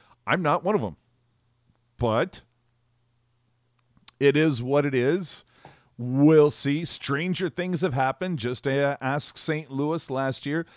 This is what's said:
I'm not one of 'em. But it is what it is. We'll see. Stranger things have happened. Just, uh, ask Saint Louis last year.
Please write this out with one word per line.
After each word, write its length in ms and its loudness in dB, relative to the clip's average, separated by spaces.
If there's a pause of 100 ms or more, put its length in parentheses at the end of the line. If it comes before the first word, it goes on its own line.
(280)
I'm 140 2
not 220 0
one 120 0
of 80 -2
'em. 140 -8 (1000)
But 440 -2 (1800)
it 160 4
is 260 2
what 240 2
it 100 -2
is. 480 -2 (540)
We'll 540 6
see. 340 -2
Stranger 640 -4
things 320 -4
have 120 0
happened. 460 -2
Just, 280 -4
uh, 340 0
ask 360 -4
Saint 340 -4
Louis 380 -4
last 360 -4
year. 200 -4 (120)